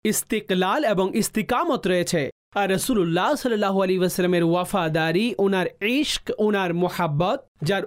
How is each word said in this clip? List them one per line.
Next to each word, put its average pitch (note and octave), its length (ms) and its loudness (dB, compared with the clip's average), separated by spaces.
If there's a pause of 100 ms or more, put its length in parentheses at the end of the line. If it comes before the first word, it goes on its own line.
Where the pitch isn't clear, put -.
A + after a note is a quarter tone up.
ইস্তিকলাল G#3+ 800 0
এবং F#3+ 320 0
ইস্তিকামত A#3+ 720 -2
রয়েছে। F3 440 0 (240)
আর G3+ 160 0
রাসূলুল্লাহ F#3+ 640 0
সাল্লাল্লাহু G#3 480 0
আলাইহি F#3+ 160 2
ওয়াসাল্লামের F3+ 460 2
ওয়াফাদারি, E3+ 920 0
ওনার G3 280 2 (180)
ইশক, C4 540 -2
ওনার G3 360 0
মোহাব্বত, F3 720 0 (160)
যার F#3+ 240 0